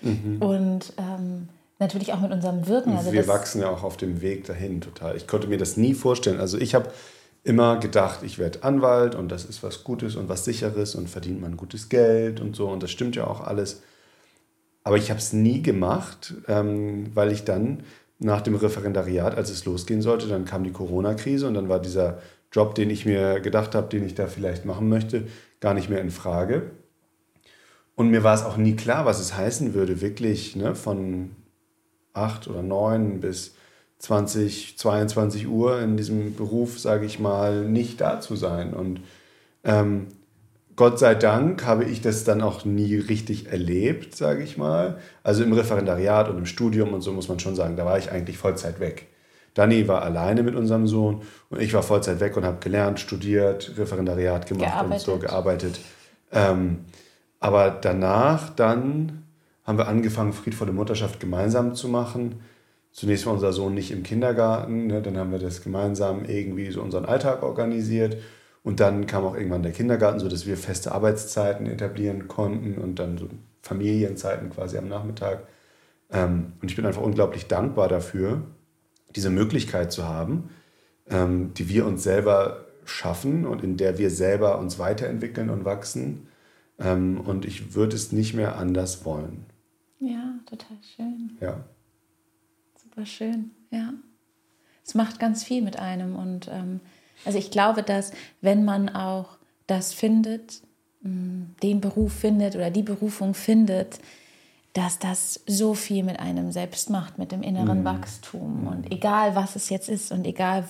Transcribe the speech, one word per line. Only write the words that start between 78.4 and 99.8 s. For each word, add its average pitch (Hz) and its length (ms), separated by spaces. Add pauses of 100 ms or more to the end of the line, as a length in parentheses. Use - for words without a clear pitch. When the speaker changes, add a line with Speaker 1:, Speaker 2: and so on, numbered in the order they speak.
Speaker 1:
diese 95 140
Möglichkeit 95 640
zu 85 140
haben, 82 440 (580)
ähm, 90 460
die 85 160
wir 107 160
uns 95 160
selber 98 640 (180)
schaffen 135 600
und 113 180
in 92 140
der 95 180
wir 98 140
selber 98 480
uns 90 200
weiterentwickeln 113 720
und 101 160
wachsen. 123 600 (520)
Ähm, 92 400
und 95 280
ich - 280
würde 107 220
es - 160
nicht 110 220
mehr 104 240
anders 92 480
wollen. 78 400 (540)
Speaker 2:
Ja, 247 340 (100)
total 220 320 (200)
schön. 233 340 (100)
Speaker 1:
Ja. - 240 (1160)
Speaker 2:
Super 220 240
schön, 220 460 (180)
ja. 226 240 (920)
Es - 100
macht 220 240
ganz 220 260
viel 254 180
mit 196 160
einem 185 360
und, 185 380
ähm, 185 280 (460)
also 202 120
ich 196 120
glaube, 208 320
dass 196 300 (280)
wenn 208 240
man 202 240
auch 190 480 (300)
das 185 260